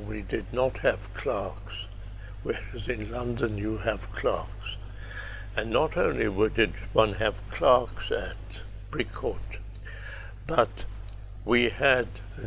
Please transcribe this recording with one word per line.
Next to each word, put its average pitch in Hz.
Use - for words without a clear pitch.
we 107
did 107
not 127
have -
clerks, -
whereas 117
in 107
London 120
you 107
have 104
clerks. -
And 110
not 147
only 139
were, 101
did 107
one 110
have 107
clerks 127
at -
Brick 135
Court, -
but 127
we 120
had 127